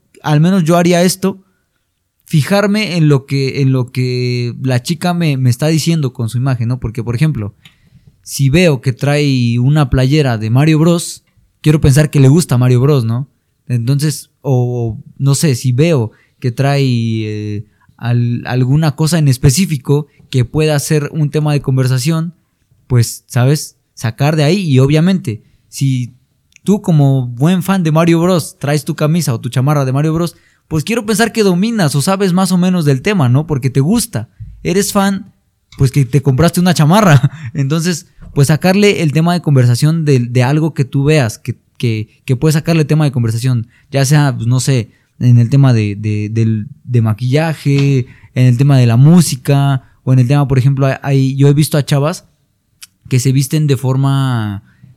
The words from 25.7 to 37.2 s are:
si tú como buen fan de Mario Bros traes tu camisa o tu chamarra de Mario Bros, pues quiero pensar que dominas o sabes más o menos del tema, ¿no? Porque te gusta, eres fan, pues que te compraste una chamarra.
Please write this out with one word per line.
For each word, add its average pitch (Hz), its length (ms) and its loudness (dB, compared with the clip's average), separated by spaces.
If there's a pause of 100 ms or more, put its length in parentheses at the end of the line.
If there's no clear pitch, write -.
si 127 420 -4 (500)
tú 208 200 0
como 139 440 2
buen 151 360 0
fan 190 200 -2
de 156 100 0
Mario 165 280 2
Bros 175 380 -2
traes 143 260 -4
tu 160 100 -6
camisa 151 380 -2
o 113 80 -4
tu - 80 -8
chamarra 135 380 0
de 127 80 -4
Mario 156 180 0
Bros, 165 240 -4 (320)
pues 156 160 -4
quiero 220 220 -4
pensar 220 260 0
que 220 120 -2
dominas 190 500 0
o 143 80 0
sabes 190 320 0
más 185 180 0
o 180 60 0
menos 180 260 0
del 135 160 0
tema, 170 300 0
¿no? 147 160 2
Porque 131 240 -2
te 135 100 0
gusta, 147 480 -2 (340)
eres 185 300 -2
fan, 196 400 -2 (460)
pues 135 140 2
que 143 120 2
te 135 160 0
compraste 160 400 0
una 175 140 2
chamarra. 156 560 4 (100)